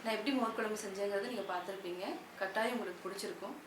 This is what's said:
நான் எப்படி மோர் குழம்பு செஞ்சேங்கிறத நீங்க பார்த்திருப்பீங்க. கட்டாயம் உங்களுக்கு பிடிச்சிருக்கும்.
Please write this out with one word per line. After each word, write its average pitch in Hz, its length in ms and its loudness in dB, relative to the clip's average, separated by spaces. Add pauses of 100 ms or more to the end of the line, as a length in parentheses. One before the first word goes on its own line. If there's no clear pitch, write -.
நான் 220 100 4
எப்படி - 180 2
மோர் 233 240 4
குழம்பு 214 300 2
செஞ்சேங்கிறத 202 420 2
நீங்க 196 260 -2
பார்த்திருப்பீங்க. 180 500 -2 (360)
கட்டாயம் 220 360 2
உங்களுக்கு 185 280 -2
பிடிச்சிருக்கும். 190 520 -4 (120)